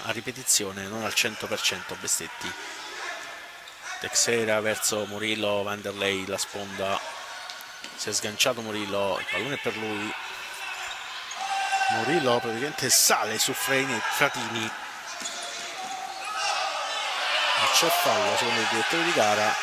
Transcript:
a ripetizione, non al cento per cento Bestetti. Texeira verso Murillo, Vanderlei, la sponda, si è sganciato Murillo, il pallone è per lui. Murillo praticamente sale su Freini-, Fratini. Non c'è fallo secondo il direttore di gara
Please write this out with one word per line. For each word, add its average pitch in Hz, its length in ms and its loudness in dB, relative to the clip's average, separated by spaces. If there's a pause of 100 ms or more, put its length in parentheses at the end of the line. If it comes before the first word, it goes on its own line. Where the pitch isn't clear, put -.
a 110 80 -2
ripetizione, 107 680 0
non 107 220 -4
al 101 100 0
cento 107 340 0
per 104 120 0
cento 92 360 0
Bestetti. - 560 -4 (1500)
Texeira 110 600 4
verso 107 460 0
Murillo, 104 580 0
Vanderlei, 101 640 0
la 95 120 -2
sponda, 98 640 -2 (960)
si - 140 -4
è - 20 -2
sganciato 113 480 2
Murillo, 101 580 0
il - 100 -4
pallone 135 260 -2
è 127 40 -4
per 113 180 -2
lui. 107 380 -4 (1800)
Murillo 135 460 4
praticamente 120 500 -2
sale 113 500 6
su - 140 2
Freini-, 135 480 2 (140)
Fratini. 113 560 2 (3000)
Non - 140 4
c'è - 160 6
fallo - 480 4
secondo 117 240 2
il 110 80 0
direttore - 340 2
di 170 100 2
gara 107 500 4